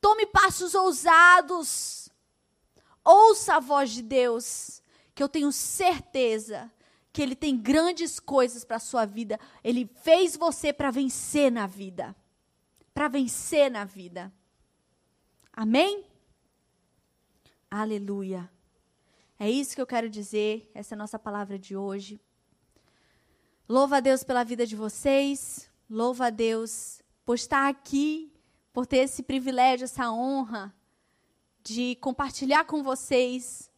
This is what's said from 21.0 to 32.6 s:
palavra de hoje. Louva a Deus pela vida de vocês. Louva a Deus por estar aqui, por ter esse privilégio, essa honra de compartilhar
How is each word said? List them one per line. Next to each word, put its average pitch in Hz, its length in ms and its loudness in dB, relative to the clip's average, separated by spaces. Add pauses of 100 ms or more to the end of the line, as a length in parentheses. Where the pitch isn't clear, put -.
palavra 202 400 -8
de 196 180 -12
hoje. 196 440 -10 (1500)
Louva 269 280 2
a 269 40 4
Deus 262 220 2
pela 247 220 -2
vida 233 200 -4
de 214 120 -10
vocês. 277 920 -2 (220)
Louva 240 380 -2
a - 20 0
Deus 226 720 -6 (220)
por 240 100 0
estar 269 340 0
aqui, 294 640 -4 (400)
por 254 140 -4
ter 262 120 0
esse 262 220 0
privilégio, 254 640 0
essa 247 300 -6
honra 233 600 -6 (920)
de 247 320 -4
compartilhar 277 680 -2